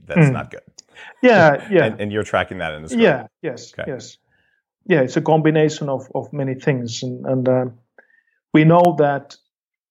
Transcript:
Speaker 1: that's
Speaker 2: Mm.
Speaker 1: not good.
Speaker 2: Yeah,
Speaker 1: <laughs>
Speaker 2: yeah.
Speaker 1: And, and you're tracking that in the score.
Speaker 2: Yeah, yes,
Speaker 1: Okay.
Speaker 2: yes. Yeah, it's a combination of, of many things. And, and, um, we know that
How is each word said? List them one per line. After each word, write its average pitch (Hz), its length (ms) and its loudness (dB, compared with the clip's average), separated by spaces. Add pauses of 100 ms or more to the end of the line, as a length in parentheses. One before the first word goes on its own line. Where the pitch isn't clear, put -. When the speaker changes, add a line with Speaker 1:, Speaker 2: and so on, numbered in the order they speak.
Speaker 1:
that's 156 220 2
Speaker 2:
Mm. 131 40 0
Speaker 1:
not 71 180 -8
good. - 120 -20 (600)
Speaker 2:
Yeah, 175 440 4
Speaker 1:
<laughs> 214 40 -12
Speaker 2:
yeah. 185 140 4
Speaker 1:
And, 110 160 -4
and 104 120 -6
you're 104 100 -2
tracking 92 360 -4
that 80 160 -6
in 76 80 -14
the 78 60 -16
score. 233 140 -4
Speaker 2:
Yeah, 135 240 2 (160)
yes, 131 360 -12
Speaker 1:
Okay. - 120 -10
Speaker 2:
yes. - 260 -14 (720)
Yeah, 160 120 4
it's 127 160 -2
a 165 60 2
combination 156 640 0
of, 135 260 -8
of 131 180 -10
many 135 220 -6
things. 127 480 -6
And, 127 240 -10
and, 131 220 -2
um, 127 300 -2 (760)
we 156 100 6
know 175 340 4
that 143 380 -2 (540)